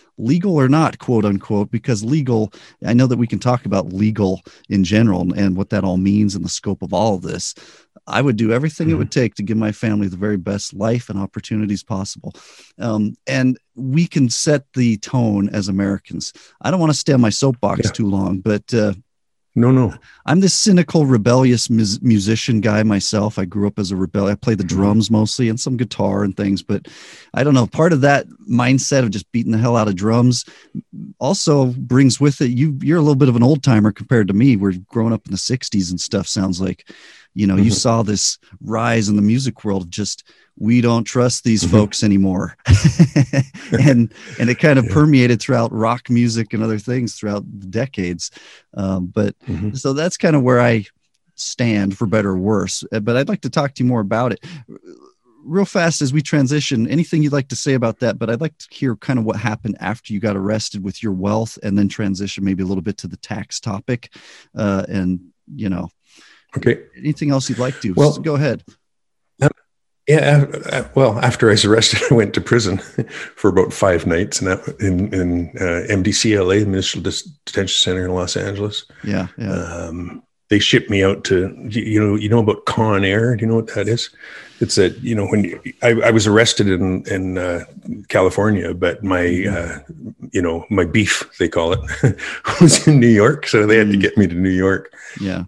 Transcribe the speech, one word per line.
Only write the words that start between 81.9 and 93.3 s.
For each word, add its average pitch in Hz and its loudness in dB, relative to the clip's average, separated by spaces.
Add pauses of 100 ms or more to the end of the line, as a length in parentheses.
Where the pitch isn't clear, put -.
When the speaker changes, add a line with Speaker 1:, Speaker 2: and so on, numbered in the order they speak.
Speaker 2:
know, 104 2
you 107 -2
know 117 4
about 104 0
Con 104 0
Air? 113 0
Do 104 -2
you - 0
know 113 2
what 113 -4
that 101 -4
is? 117 -2 (520)
It's 113 -4
that, 92 2
you 120 -4
know, 101 -2
when 107 2
you, 85 -8 (220)
I, 120 4 (120)
I 117 4
was 110 4
arrested 107 4
in, 92 0
in, 95 -4
uh, 90 -4 (440)
California, 95 2
but 87 -4
my, 92 0
Speaker 1:
Mm-hmm. 87 -2
Speaker 2:
uh, 82 -10 (180)
you 95 -2
know, 85 -4
my 95 2
beef, 87 -2 (100)
they 87 0
call 85 0
it, - -2 (640)
<laughs> - 2
was - 6
in 151 6
New 117 6 (160)
York. 147 2